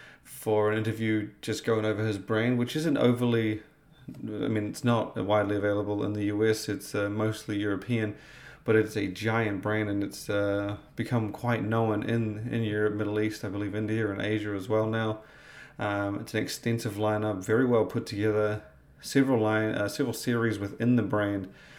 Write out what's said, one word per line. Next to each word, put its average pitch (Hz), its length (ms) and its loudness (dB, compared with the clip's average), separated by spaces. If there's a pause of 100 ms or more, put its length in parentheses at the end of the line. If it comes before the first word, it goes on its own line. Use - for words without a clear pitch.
(220)
for 107 480 2
an 110 80 2
interview 110 520 0 (120)
just - 220 -4
going 110 200 2
over 107 220 0
his 107 100 0
brand, 113 420 0
which 120 180 -2
isn't 156 200 0
overly, 117 640 2 (640)
I 107 220 -4
mean, 107 220 0
it's - 160 -6
not 120 320 2
widely 104 400 2
available 104 480 0
in 104 80 -2
the 104 140 -2
U 104 220 2
S. 110 200 0
It's, 98 260 -6
uh, 101 140 0
mostly 107 500 -2
European, 104 560 -2 (480)
but 110 140 4
it's 110 200 2
a 101 120 0
giant 104 540 -2
brand, 107 280 0
and 101 140 -2
it's, - 260 -8
uh, 101 460 0 (180)
become 110 380 0
quite 120 320 -2
known 110 400 2
in, 113 480 -2
in 117 100 0
Europe, 107 320 0
Middle 104 240 -2
East, 107 260 -2
I 107 40 -4
believe 101 260 -4
India 110 340 0
and 101 140 -4
Asia 104 320 -2
as 95 140 -6
well 110 180 2
now. 110 360 0 (560)
Um, 101 400 -2
it's - 160 -8
an 110 80 0
extensive 113 520 -2
lineup, 107 500 0
very 113 200 4
well 120 200 4
put - 200 -4
together, 107 580 0 (380)
several 135 380 4
line, 110 380 2
uh, 104 120 0
several 123 240 -2
series 117 460 0
within 113 380 2
the 113 60 4
brand, 101 460 0 (300)